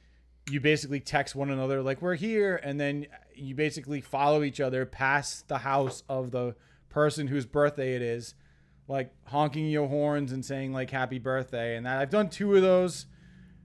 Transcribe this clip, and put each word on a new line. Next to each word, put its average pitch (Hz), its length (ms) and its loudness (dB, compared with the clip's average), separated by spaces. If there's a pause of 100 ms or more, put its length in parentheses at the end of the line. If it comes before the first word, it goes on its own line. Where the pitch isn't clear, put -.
(520)
you 143 80 -2
basically 143 400 2
text 139 340 -2
one 139 160 -4
another, 135 320 0
like, 131 200 -2
"We're 180 140 -2
here," 202 460 0
and 139 160 -6
then 143 300 -4 (260)
you 135 220 -12
basically 147 460 -4
follow 147 420 2
each 139 160 -4
other 131 260 0
past 135 600 0
the 139 120 -2
house 135 500 0
of 131 220 -4
the 123 260 -4 (320)
person 151 400 2
whose 135 160 -2
birthday 147 500 0
it 123 60 -4
is, 117 340 -6 (540)
like, 135 240 -4 (140)
honking 151 420 0
your 151 180 2
horns 147 460 0
and 131 100 -6
saying, 135 300 -6
like, 127 180 -4
"Happy 131 280 -2
birthday." 123 580 -2
And 117 80 -8
that, 131 140 -2
I've 139 100 0
done 208 200 2
two 202 240 0
of 190 80 10
those, 185 440 4 (600)